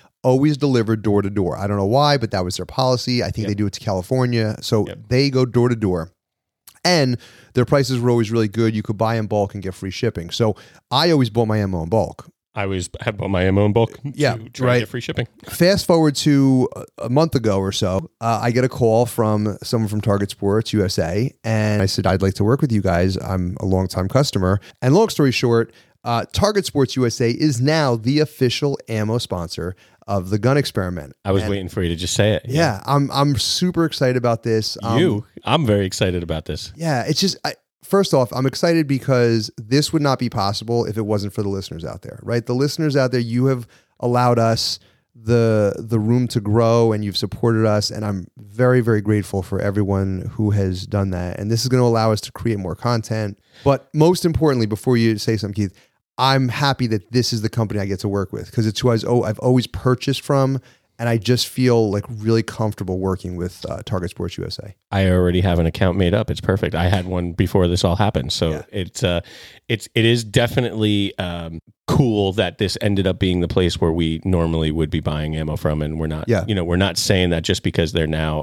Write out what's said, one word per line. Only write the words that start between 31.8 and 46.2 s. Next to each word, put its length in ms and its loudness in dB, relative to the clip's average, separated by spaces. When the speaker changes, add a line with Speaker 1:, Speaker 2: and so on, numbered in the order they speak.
Speaker 2:
you 60 0
to 40 0
just 200 -6
say 180 2
it. 160 -2
Speaker 1:
Yeah, 360 0
I'm, 280 2
I'm 240 2
super 480 0
excited 320 0
about 260 0
this. 400 -2
Um, 160 0
Speaker 2:
You? 260 2
I'm 200 0
very 220 2
excited 380 -2
about 220 -6
this. 280 -8
Speaker 1:
Yeah, 300 -2
it's 160 -2
just, 240 0
I, 100 -6
first 280 2
off, 200 2
I'm 140 -2
excited 420 0
because 680 2
this 360 0
would 100 0
not 160 2
be 100 -2
possible 560 -2
if 120 -6
it 60 -2
wasn't 300 -2
for 120 -4
the 40 -2
listeners 360 -8
out 180 -10
there, 220 -16
right? 200 -2
The 120 -2
listeners 400 0
out 160 2
there, 80 0
you 260 0
have 220 -2
allowed 400 2
us 400 0
the, 640 2
the 220 -2
room 280 2